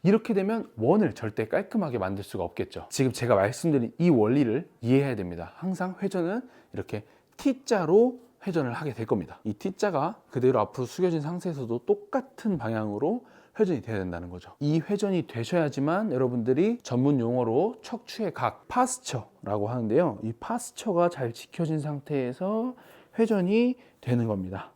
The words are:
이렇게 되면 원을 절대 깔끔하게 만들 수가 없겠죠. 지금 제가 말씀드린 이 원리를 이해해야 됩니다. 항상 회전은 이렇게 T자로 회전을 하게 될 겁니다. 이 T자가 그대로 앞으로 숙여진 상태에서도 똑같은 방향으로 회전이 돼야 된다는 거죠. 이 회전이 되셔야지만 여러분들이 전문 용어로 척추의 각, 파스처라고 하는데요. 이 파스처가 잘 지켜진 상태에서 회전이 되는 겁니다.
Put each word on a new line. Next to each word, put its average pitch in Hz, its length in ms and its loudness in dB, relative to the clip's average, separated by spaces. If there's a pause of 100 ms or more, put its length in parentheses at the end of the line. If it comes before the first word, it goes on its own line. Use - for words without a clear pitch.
이렇게 220 300 4
되면 202 440 -2
원을 147 360 4
절대 110 340 -4
깔끔하게 180 500 -2
만들 95 260 -2
수가 92 200 -6
없겠죠. - 460 -6
지금 131 220 2
제가 120 240 2
말씀드린 117 640 2
이 175 120 4
원리를 123 580 4 (140)
이해해야 131 340 2
됩니다. 85 400 -8
항상 185 460 -6
회전은 196 460 -4 (260)
이렇게 104 320 -8 (320)
T자로 233 840 2 (260)
회전을 156 280 -2
하게 147 200 -6
될 113 120 -6
겁니다. 98 380 -2
이 107 100 -4
T자가 185 680 -2 (120)
그대로 127 280 4
앞으로 120 260 -2
숙여진 170 360 0
상태에서도 143 640 -6
똑같은 202 720 -2
방향으로 110 680 -2 (340)
회전이 180 220 2
돼야 110 180 -4
된다는 87 300 -6
거죠. 90 300 -16
이 151 200 2
회전이 196 480 -2
되셔야지만 156 840 -2
여러분들이 127 680 2
전문 131 380 2
용어로 123 640 0
척추의 220 500 -8
각, - 340 -4
파스처라고 107 1000 -2
하는데요. 120 560 0
이 113 100 -4
파스처가 180 760 -2
잘 131 240 -4
지켜진 160 460 -4
상태에서 151 960 -4 (440)
회전이 226 580 2 (220)
되는 120 260 0
겁니다. 95 500 -4